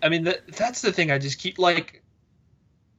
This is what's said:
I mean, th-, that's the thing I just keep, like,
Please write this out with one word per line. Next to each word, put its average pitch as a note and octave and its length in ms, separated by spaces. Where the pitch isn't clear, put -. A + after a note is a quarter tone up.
I D#3+ 80
mean, E3 160
th-, F3 220
that's A#3+ 340
the G#3+ 100
thing E3 200
I C#3 60
just C#3 220
keep, - 200
like, F3 420